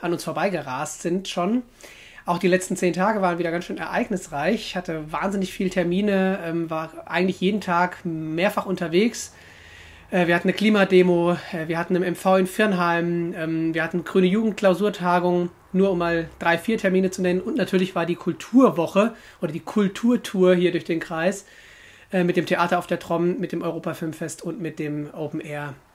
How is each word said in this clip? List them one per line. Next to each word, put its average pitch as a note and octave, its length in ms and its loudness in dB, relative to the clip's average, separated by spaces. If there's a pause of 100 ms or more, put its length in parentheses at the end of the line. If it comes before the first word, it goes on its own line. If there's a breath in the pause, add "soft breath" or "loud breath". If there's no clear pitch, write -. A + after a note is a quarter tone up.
an F3 120 -4
uns E3+ 120 -6
vorbeigerast D3+ 760 -6
sind F#3 260 -4
schon. G#3 340 -2 (600 loud breath)
Auch F3 140 0
die F#3 100 2
letzten F#3 260 2
zehn F3+ 180 0
Tage G3 300 0
waren F3 160 0
wieder E3+ 140 -2
ganz F3 140 -4
schön D#3+ 120 -8
ereignisreich. F3 760 -2
Ich - 200 -6
hatte D#3+ 360 -8
wahnsinnig F#3 400 -4
viel F#3+ 180 -2
Termine, F#3+ 720 0
ähm, E3 260 -4
war D#3+ 220 -6 (160)
eigentlich F3+ 340 0
jeden G3 200 2
Tag F3 440 0
mehrfach E3 640 -2
unterwegs. F3+ 680 0 (760 loud breath)
Äh, F3+ 160 2
wir E3+ 80 4
hatten F3 140 2
eine F3+ 80 0
Klimademo, F3+ 800 4 (160 loud breath)
äh, D#3+ 160 -6
wir E3 100 -2
hatten E3+ 160 -2
im F3 80 2
M F3 140 -2
V F#3+ 220 4
in F#3 100 2
Firnheim, F3 880 0
ähm, D#3+ 360 -2
wir D#3+ 120 0
hatten E3+ 180 -2
Grüne F#3 240 4
Jugend G#3 300 2
Klausurtagung, F3 960 2 (220)
nur F#3+ 200 4
um F3 60 -2
mal E3+ 300 0 (120)
drei, E3+ 180 2
vier A3 180 0
Termine F#3 360 2
zu F#3 100 -6
nennen. F3+ 180 2
Und D4+ 160 -4
natürlich F#3 380 0
war E3+ 100 0
die E3+ 120 -4
Kulturwoche G3 960 2 (260 loud breath)
oder D#3+ 120 -4
die E3+ 80 -8
Kulturtour G3 960 2
hier F3 160 4
durch E3 100 -2
den E3 160 -2
Kreis, E3+ 460 -2 (680 loud breath)
äh, F#3 100 2
mit F3 140 2
dem E3+ 100 0
Theater F3 320 2
auf F3 80 -6
der E3+ 140 -2
Tromm, F3 400 -2
mit F3 100 -4
dem F3 120 -6
Europa-Filmfest D#3+ 800 -8
und F3 200 -8
mit D#3+ 180 -8
dem D3 340 -6
Open D#3 280 -8
Air, D3 340 -10 (200)